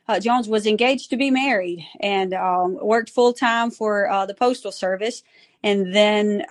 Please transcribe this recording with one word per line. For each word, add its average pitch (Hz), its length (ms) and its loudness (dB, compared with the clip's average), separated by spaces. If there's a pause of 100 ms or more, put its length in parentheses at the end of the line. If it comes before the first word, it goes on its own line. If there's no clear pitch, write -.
uh, 196 120 0
Jones 233 280 0
was 214 180 0
engaged 240 440 0
to 262 60 -2
be 269 140 0
married 202 540 -2 (160)
and, 190 340 -2
um, 185 460 0
worked 226 300 0
full 247 220 4
time 233 380 0
for, 208 400 -2
uh, 196 160 0
the 196 80 -8
Postal 247 380 -2
Service. 190 500 -4 (400)
And 196 320 0
then, 208 560 2